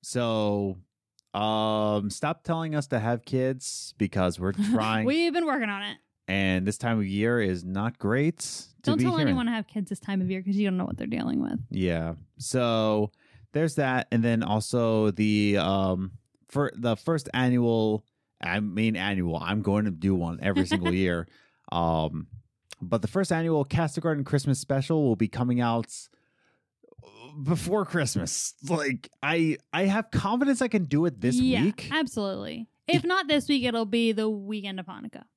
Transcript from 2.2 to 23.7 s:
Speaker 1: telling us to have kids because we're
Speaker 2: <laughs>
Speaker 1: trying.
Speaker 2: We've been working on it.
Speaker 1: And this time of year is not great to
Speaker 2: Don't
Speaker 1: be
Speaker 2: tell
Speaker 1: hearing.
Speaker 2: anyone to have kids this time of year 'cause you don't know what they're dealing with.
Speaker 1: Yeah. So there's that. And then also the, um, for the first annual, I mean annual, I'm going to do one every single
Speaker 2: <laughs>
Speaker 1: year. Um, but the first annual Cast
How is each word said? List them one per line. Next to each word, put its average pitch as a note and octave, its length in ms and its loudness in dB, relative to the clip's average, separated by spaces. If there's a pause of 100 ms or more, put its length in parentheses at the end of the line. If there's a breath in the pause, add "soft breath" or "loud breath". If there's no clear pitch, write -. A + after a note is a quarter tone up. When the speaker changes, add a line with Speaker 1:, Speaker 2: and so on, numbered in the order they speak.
Speaker 1:
telling D#3+ 320 -4
us C#3+ 140 -2
to B2+ 100 0
have A#2 260 -2
kids C3 720 -4
because F#2 420 0
we're F#2 120 0
Speaker 2:
<laughs> G#3 200 0
Speaker 1:
trying. A2 340 2
Speaker 2:
We've D#4+ 260 2
been E4+ 140 0
working B3+ 220 -2
on G3+ 140 -6
it. G3+ 160 -10 (300)
Speaker 1:
And F#2+ 380 2
this G#2 120 -2
time A#2 200 0
of G2+ 80 0
year A2 340 0
is F#2 240 0
not G2 340 -4
great C3+ 400 0
to - 280 -12 (160)
Speaker 2:
Don't D#4 160 2
Speaker 1:
be B3+ 60 4
Speaker 2:
tell F4 120 2
Speaker 1:
hearing. D4+ 120 2
Speaker 2:
anyone B3 180 0
to A#3+ 60 0
have A3+ 140 -4
kids G3+ 240 -6
this G3 100 -6
time G3 200 -2
of F#3 100 -2
year F#3+ 120 -4
'cause F#3+ 140 -2
you G#3 120 2
don't F#3 80 0
know F3+ 80 0
what - 120 -4
they're - 100 -6
dealing - 360 -2
with. - 160 -4 (120)
Speaker 1:
Yeah. E2 440 0 (240)
So A2 720 2 (420 soft breath)
there's D#3 240 0
that. B2+ 360 0
And A#2 120 4
then A#2 200 4
also A2 680 2
the, G#2 480 2
um, F#2+ 540 0 (360)
for C#3 280 -2
the A#2 200 0
first D#3+ 380 -2
annual, A#2 680 2 (360)
I F2+ 200 -2
mean G#2+ 360 0
annual, F2+ 400 0
I'm F#2 260 -2
going G2+ 240 2
to G#2 40 -2
do F#2 240 0
one E2+ 260 -2
every F#2 260 0
single F2+ 280 0
Speaker 2:
<laughs> - 0 -
Speaker 1:
year. F2 320 2 (460 soft breath)
Um, D#2+ 560 0 (520)
but A#2 220 -2
the - 60 -2
first F#3+ 240 -2
annual D#3+ 320 0
Cast E3 340 -2